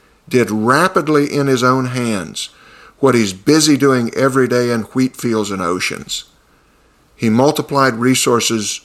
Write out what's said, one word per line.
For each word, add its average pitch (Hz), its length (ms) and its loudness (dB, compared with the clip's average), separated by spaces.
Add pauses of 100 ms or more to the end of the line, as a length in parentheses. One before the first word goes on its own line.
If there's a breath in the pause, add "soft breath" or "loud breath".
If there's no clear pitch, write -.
(300 soft breath)
did 117 220 2
rapidly 143 840 2
in 139 140 -2
his 127 160 0
own 127 240 2
hands 117 640 -6 (500 loud breath)
what 127 160 4
he's 104 180 2
busy 147 420 2
doing 127 400 2
every 131 320 2
day 120 240 0
in 117 120 -2
wheat 131 340 -4
fields 110 340 -2
and 95 100 -6
oceans. - 640 -6 (920 soft breath)
He 117 140 -2
multiplied 135 680 0
resources 117 880 0